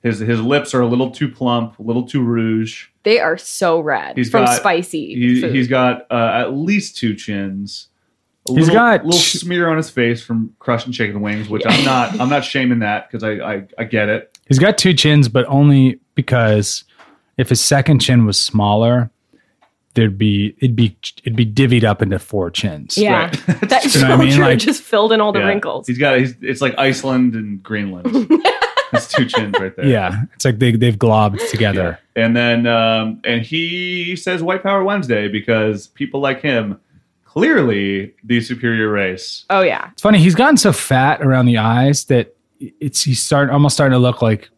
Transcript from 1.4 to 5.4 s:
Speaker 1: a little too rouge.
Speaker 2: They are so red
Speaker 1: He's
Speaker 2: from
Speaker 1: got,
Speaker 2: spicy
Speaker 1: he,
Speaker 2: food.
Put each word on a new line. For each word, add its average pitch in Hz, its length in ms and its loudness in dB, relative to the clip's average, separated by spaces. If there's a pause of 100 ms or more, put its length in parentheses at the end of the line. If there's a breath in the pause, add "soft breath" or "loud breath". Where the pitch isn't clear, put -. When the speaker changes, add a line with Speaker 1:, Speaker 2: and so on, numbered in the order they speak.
Speaker 1:
a - 20 -18
little 117 240 -4
too 135 160 -4
rouge. 113 680 -2 (160)
Speaker 2:
They 220 180 2
are 165 160 -2
so 170 420 -2
red 135 380 -4
Speaker 1:
He's 120 120 -2
Speaker 2:
from - 140 2
Speaker 1:
got, - 160 2
Speaker 2:
spicy 170 560 -2
Speaker 1:
he, 123 240 2
Speaker 2:
food. 127 160 -2